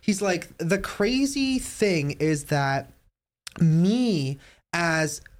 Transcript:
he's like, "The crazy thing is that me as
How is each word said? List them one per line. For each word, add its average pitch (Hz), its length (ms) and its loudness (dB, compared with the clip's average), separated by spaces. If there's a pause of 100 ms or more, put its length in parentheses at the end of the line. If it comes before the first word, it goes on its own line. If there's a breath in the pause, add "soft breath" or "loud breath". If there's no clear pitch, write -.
he's 202 200 0
like, 180 360 -2
"The 170 200 0
crazy 262 840 0
thing 165 600 0
is 151 260 0
that 139 460 -2 (680)
me 165 800 2 (340 loud breath)
as 160 480 0 (180)